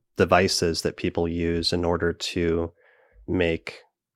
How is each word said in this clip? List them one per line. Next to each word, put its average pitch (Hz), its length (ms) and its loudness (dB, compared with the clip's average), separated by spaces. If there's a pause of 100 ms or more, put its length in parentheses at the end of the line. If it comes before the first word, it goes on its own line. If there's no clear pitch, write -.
(160)
devices 90 680 2
that - 120 -2
people 85 320 -2
use 85 460 -2
in 87 100 -2
order 85 300 0
to 85 580 -2 (560)
make, 87 540 -2 (340)